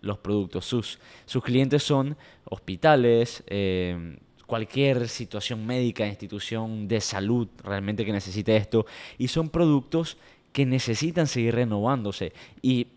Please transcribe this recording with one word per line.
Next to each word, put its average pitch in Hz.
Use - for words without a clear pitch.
los 101
productos. 95
Sus, -
sus -
clientes 135
son 143
hospitales, 117
eh, 90
cualquier 120
situación 110
médica, 120
institución 107
de 110
salud 104
realmente 98
que 107
necesite 101
esto. 107
Y 127
son 160
productos 160
que 139
necesitan 135
seguir 117
renovándose. 107
Y 127